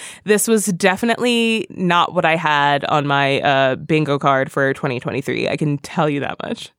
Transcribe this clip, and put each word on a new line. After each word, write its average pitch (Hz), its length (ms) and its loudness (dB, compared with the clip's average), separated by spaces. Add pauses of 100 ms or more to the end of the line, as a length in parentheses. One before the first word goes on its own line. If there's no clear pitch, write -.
(240)
this 208 240 2
was 226 180 2
definitely 226 1040 0
not 175 440 2
what 180 100 0
I 160 120 4
had 143 500 2
on 147 200 0
my, 139 360 2
uh, 135 340 2
bingo 151 420 0
card 135 320 0
for 135 240 0
twenty 131 260 -4
twenty-three. 120 480 -4
I - 80 -2
can 147 220 -2
tell 156 300 -2
you 143 120 -2
that - 220 -6
much. - 360 -10